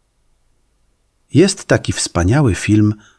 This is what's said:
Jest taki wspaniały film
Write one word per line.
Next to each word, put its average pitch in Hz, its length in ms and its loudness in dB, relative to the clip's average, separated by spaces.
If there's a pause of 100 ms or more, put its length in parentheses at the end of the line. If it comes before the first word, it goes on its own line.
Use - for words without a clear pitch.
(1300)
Jest 180 320 0
taki - 280 -2
wspaniały 104 640 0
film 107 400 0 (240)